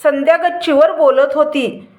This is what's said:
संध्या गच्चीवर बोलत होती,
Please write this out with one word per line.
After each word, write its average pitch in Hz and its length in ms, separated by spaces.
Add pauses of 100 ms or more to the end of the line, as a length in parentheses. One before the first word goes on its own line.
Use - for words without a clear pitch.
संध्या 285 340
गच्चीवर 339 540
बोलत 277 440
होती, 294 640